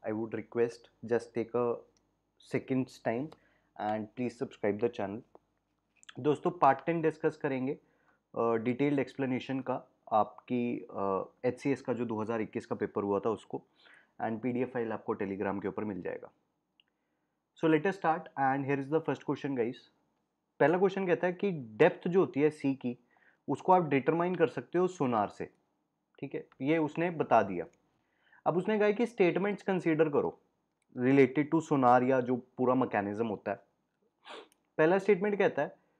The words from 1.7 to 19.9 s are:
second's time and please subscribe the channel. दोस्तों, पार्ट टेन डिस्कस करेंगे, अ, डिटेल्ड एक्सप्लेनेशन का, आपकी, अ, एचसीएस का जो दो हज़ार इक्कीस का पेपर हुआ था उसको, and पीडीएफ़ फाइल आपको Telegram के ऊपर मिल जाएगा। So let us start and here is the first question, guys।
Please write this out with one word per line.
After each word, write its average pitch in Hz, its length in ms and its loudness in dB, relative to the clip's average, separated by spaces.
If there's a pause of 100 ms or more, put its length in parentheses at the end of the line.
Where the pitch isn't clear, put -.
second's 131 360 -2 (160)
time 120 200 -2 (540)
and 107 200 -2
please 117 400 -6
subscribe 107 380 -4
the 117 100 0
channel. 101 300 -6 (1000)
दोस्तों, 147 320 0
पार्ट 139 340 4
टेन 165 160 0
डिस्कस 156 360 0
करेंगे, 135 400 -4 (600)
अ, 117 160 2
डिटेल्ड 127 460 0
एक्सप्लेनेशन 131 600 -4
का, 131 320 -6 (220)
आपकी, 117 800 -2
अ, 98 320 -2 (220)
एचसीएस 127 360 -2
का 127 120 -4
जो 117 120 -2
दो 110 160 -4
हज़ार 110 200 -4
इक्कीस 107 240 -6
का 120 100 -6
पेपर 101 280 -2
हुआ 101 160 2
था 113 100 -2
उसको, - 340 -6 (580)
and 113 200 -4
पीडीएफ़ 123 280 -2
फाइल 117 220 -4
आपको 107 240 -4
Telegram 98 460 -4
के 98 60 -4
ऊपर 98 160 -6
मिल 98 180 -6
जाएगा। - 300 -10 (1300)
So 160 80 4
let 156 140 4
us 190 140 -2
start 165 220 -2 (200)
and 135 280 0
here 139 160 -2
is 139 80 -6
the 160 160 2
first 135 200 -4
question, 135 280 -4
guys। 120 200 -4 (840)